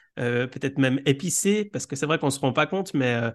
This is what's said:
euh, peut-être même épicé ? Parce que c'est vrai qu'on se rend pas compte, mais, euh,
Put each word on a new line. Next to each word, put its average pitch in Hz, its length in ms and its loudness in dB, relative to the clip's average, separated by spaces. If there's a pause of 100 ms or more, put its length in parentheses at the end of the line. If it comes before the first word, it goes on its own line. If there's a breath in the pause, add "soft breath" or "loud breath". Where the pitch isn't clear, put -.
(200 loud breath)
euh, 120 280 0
peut-être 139 300 -6
même 135 280 4
épicé ? 196 600 2
Parce 175 200 -8
que 143 120 -8
c'est 156 80 -4
vrai 156 140 0
qu'on 143 100 0
se 135 100 -2
rend 131 140 0
pas 151 140 2
compte, 190 260 -4
mais, 127 220 2
euh, 117 200 -2